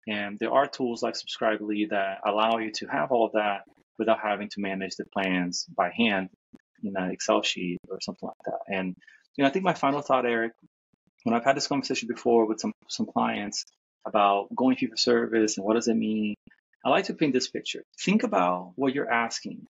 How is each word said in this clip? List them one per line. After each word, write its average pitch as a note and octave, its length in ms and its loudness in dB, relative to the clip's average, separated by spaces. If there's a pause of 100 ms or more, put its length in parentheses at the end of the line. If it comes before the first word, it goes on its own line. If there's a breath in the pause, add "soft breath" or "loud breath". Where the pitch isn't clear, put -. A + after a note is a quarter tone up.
And G#2 300 -6
there A2+ 140 -2
are C#3 140 4
tools A#2+ 360 -4
like A2 140 -4
Subscribely G#2 720 -2
that G2 340 -2
allow A2 340 2
you A2 180 -4
to - 100 -8
have C#3+ 260 -2
all A2+ 140 4
of - 60 -4
that G#2 300 0 (360)
without G#2+ 220 2
having G#2 300 -2
to G2+ 100 -10
manage F#2+ 360 -4
the G#2 160 -8
plans F2+ 520 0 (120)
by F2+ 200 2
hand G2+ 320 2 (540)
in G2 140 -6
an F#2 140 -2
Excel G#2 320 0
sheet F2+ 360 -4 (100)
or F#2+ 120 -8
something - 260 -10
like - 100 -12 (100)
that. - 280 -6
And, F#2+ 220 -4 (400 soft breath)
you C#3 60 0
know, C#3 60 4
I C#3 40 2
think F#3+ 120 -2
my F3 100 2
final C#3+ 260 0
thought, C3 260 2
Eric, A#2 260 0 (720)
when A2+ 100 2
I've A#2 100 0
had C3+ 120 4
this C#3 120 -4
conversation C3 400 -2
before A#2 380 4
with G#2+ 140 -2
some, G#2+ 120 -4 (160)
some - 180 -4
clients A2 580 -2 (420)
about G2+ 480 4
going B2+ 220 4
fee B2+ 100 -2
for A2 100 -8
service A2+ 600 2
and G2 80 -6
what A2 100 2
does A#2 120 0
it A#2 80 2
mean, G#2+ 400 0 (500 soft breath)
I A#2+ 40 2
like D#3 160 4
to - 100 -6
paint D3 180 2
this B2+ 160 0
picture. - 340 -10 (180)
Think G#3 220 2
about F#2 520 0
what C3 200 0
you're C#3+ 160 -2
asking A#2 640 -2